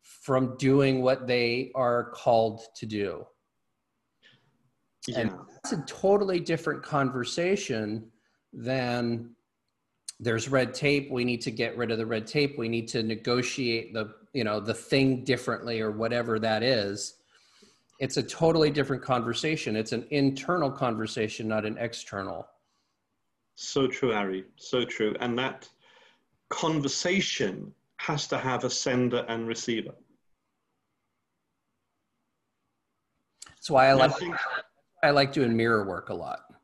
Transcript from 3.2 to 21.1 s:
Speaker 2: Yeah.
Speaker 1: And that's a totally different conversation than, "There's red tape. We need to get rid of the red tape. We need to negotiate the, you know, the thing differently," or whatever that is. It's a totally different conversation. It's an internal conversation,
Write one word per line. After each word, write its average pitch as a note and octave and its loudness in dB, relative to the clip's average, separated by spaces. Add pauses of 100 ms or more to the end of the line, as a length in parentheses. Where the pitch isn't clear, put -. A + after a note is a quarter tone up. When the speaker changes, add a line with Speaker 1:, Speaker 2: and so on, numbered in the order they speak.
Speaker 2:
Yeah. B2 -4
Speaker 1:
And G#2+ 0 (320)
that's - -6
a D#3+ -4
totally G3 2
different D3+ -2
conversation B2+ -2 (420)
than, A#2+ -2 (840)
"There's A2+ -2
red B2+ 2
tape. C#3+ 2
We B2 -2
need B2 -2
to A#2+ -6
get A2+ -2
rid A#2 -2
of A2 -2
the A2+ -2
red A2 -4
tape. C#3+ 0
We A#2 -2
need A#2 -4
to A2+ -2
negotiate A#2 -2
the, G#2+ -4 (200)
you B2+ -2
know, G#2+ 2
the G#2 -2
thing C3 2
differently," A#2+ -2
or G#2+ -2
whatever A2+ 0
that A2 2
is. G#2+ 0 (840)
It's C3+ -4
a C3+ 0
totally D#3+ 4
different C#3 -2
conversation. A#2+ -2
It's A2 -2
an A2+ -4
internal C#3 0
conversation, A2+ -4